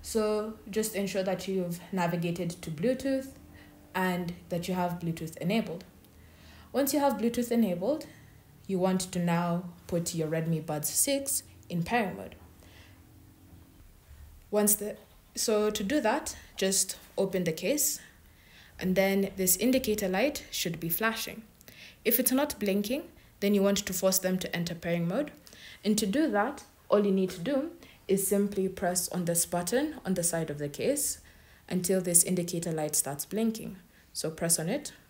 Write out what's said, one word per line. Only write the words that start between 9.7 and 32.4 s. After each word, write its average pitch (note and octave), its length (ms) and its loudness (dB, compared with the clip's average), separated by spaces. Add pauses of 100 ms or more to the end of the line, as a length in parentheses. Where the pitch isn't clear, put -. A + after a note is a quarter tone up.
put E3+ 260 -2
your D#3 140 0
Redmi D#3+ 360 0
Buds D3+ 240 -4
six - 540 0 (260)
in F3 140 -2
pairing G#3 340 0
mode. F#2+ 200 -12 (2250)
Once G#3 240 6
the, G#3 200 -6 (380)
so G#3+ 360 2
to G#3+ 120 -4
do C4+ 180 2
that, A#3+ 360 0 (200)
just F#3+ 400 0 (200)
open F#3+ 280 0
the E3 80 0
case, B3+ 460 -2 (800)
and F#3 160 0
then G3 420 2
this F#3 200 2
indicator G#3+ 520 2
light A3 420 0
should E3 280 -4
be E3 120 -6
flashing. A3 520 -4 (600)
If A#3 160 4
it's B3 120 2
not C#4+ 280 2
blinking, G#3 420 0 (380)
then G3+ 120 4
you G3+ 100 6
want G3 160 4
to - 140 -4
force F#3 260 2
them F#3 200 0
to - 180 -4
enter F3 180 -2
pairing E3+ 340 0
mode. C4 240 -2 (520)
And G#3 140 4
to A3 80 2
do C4+ 240 2
that, G#3+ 340 0 (240)
all G#3 160 6
you G3+ 80 4
need F#3+ 180 2
to F3 100 -10
do C#4 300 0 (360)
is F#3+ 200 2
simply G3 420 0
press F3+ 400 -2
on F3+ 180 -2
this E3+ 180 2
button A#3 520 -2 (100)
on F#3+ 80 2
the F3 80 0
side E3 260 0
of D3 100 -6
the D3 100 -4
case A3 500 -2 (500)
until F#3 320 2
this F3 240 6
indicator F3 480 -2